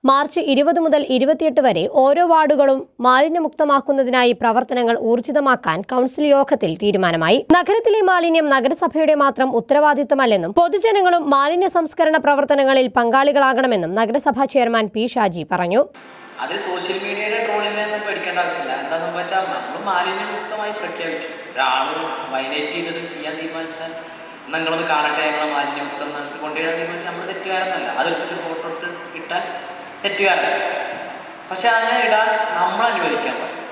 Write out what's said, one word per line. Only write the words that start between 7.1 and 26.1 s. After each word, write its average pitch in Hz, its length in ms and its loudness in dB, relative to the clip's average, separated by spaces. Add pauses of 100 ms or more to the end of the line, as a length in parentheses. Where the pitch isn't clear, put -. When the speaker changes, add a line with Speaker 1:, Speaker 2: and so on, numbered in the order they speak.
Speaker 1:
നഗരത്തിലെ 415 500 4
മാലിന്യം 339 460 4
നഗരസഭയുടെ 294 760 2
മാത്രം 262 320 2
ഉത്തരവാദിത്തമല്ലെന്നും 269 960 2
പൊതുജനങ്ങളും 349 760 4
മാലിന്യ 302 380 2
സംസ്കരണ 320 480 2
പ്രവർത്തനങ്ങളിൽ 277 720 4
പങ്കാളികളാകണമെന്നും 254 1040 2
നഗരസഭാ 233 500 0
ചെയർമാൻ 233 500 2
പി 220 120 -2
ഷാജി 185 460 -2
പറഞ്ഞു. 180 300 2 (640)
Speaker 2:
അത് - 80 -8 (140)
സോഷ്യൽ 185 380 -6
മീഡിയയുടെ 214 420 -4
ട്രോളിനെ 208 380 -2
ഒന്നും 214 160 -6
പേടിക്കേണ്ട 185 380 -6
ആവശ്യമില്ല. - 340 -4 (100)
എന്താണെന്ന് 165 360 -6
വെച്ചാൽ, 190 240 -4 (100)
നമ്മൾ - 360 -8
മാലിന്യമുക്തമായി 196 840 -4
പ്രഖ്യാപിച്ചു. 170 560 -8 (240)
ഒരാൾ 131 360 -2 (440)
വയലേറ്റ് 147 400 -6
ചെയ്തത് 170 360 -8
ചെയ്യാൻ 156 320 -10
തീരുമാനിച്ചാൽ, 160 500 -10 (640)
"നിങ്ങളൊന്ന് 165 400 -4
കാണട്ടെ, 151 340 -2
ഞങ്ങളെ 151 280 -2
മാലിന്യമുക്തം" 147 520 -6
എന്ന് 143 360 -10